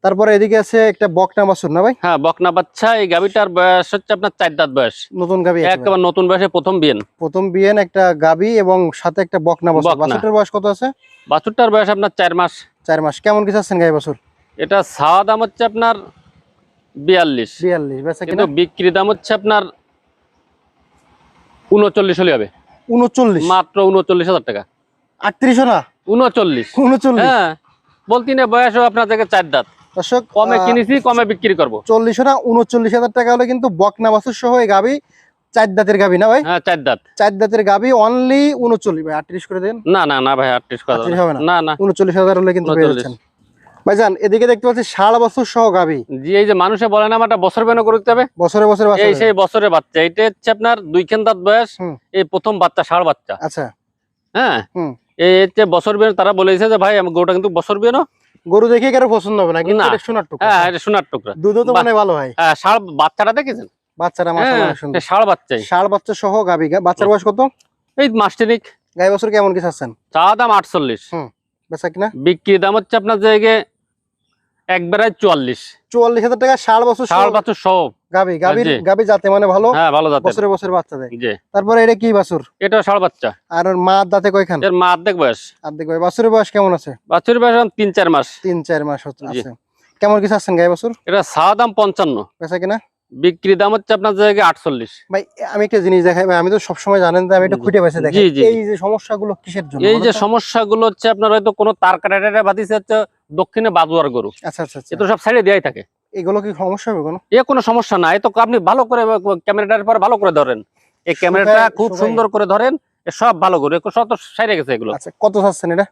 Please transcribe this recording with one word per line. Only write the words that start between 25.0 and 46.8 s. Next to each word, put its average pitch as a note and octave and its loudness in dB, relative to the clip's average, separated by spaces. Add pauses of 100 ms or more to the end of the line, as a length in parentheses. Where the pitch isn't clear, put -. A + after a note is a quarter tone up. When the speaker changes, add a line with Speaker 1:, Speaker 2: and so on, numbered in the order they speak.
Speaker 1:
আটত্রিশও B3 2
না? G3 2 (260)
Speaker 2:
ঊনচল্লিশ। G#3 0 (100)
Speaker 1:
ঊনচল্লিশ? B3+ 2
Speaker 2:
হ্যাঁ, G3 0 (540)
বলতি B3 0
না, C4 2
বয়সও A#3+ 2
আপনার A3+ 0
থেকে A3 0
চার F3+ 0
দাঁত। C3 0 (300)
Speaker 1:
দর্শক, A#3+ -2 (100)
Speaker 2:
কমে A3 2
Speaker 1:
আহ, F#3 0
Speaker 2:
কিনেছি, A#3+ 0
কমে A#3+ 0
বিক্রি G#3 -2
করবো। B2 -2
Speaker 1:
চল্লিশও A3+ 2
না, C4+ 2
ঊনচল্লিশ A#3 0
হাজার A#3+ 0
টাকা A#3+ 0
হলে B3 2
কিন্তু B3+ -2
বকনা G3+ 0
বাছুর G#3+ 0
সহ B3 -2
এই A#3 2
গাভী, G3+ 2 (600)
চার A3 2
দাঁতের G3+ 2
গাভী F#3 2
না G#3+ 4
ভাই? C4 4
Speaker 2:
হ্যাঁ, E3+ -2
চার E3 -2
দাঁত। B2+ 0 (180)
Speaker 1:
চার G3+ 0
দাঁতের G#3+ 0
গাভী, G3+ 2
only B3+ 2
ঊনচল্লিশ। A3 -2
ভাই, D#3 -6
আটত্রিশ E3+ -10
করে F#3 -8
দেন। G#3+ -6 (100)
Speaker 2:
না, F3 2
না, C#3 0
না C3+ 0
ভাই, C3 0
আটত্রিশ B2 -6
করা C3 -4
যাবে A#2 0
Speaker 1:
আটত্রিশ F3 -2
Speaker 2:
না। F3+ 2
Speaker 1:
হবে E3 0
না? C3 -6
Speaker 2:
না, E3+ 0
না। D#3 -4
Speaker 1:
ঊনচল্লিশ F#3+ 0
হাজার F#3 2
হলে F#3 2
কিন্তু E3 -2
পেয়ে D#3+ 4
Speaker 2:
ঊনচল্লিশ। B2 -2
Speaker 1:
যাচ্ছেন। B2+ -16 (540)
ভাইজান, G3+ 2
এদিকে G#3+ 2
দেখতে A#3+ 0
পাচ্ছি A#3+ 0
ষাঁড় G#3+ 2
বাছুর A#3 0
সহ A3+ 2
গাভী। D#3+ 0 (180)
Speaker 2:
জি, F3+ -2
এই G#3 4
যে G#3 2
মানুষে F#3+ 0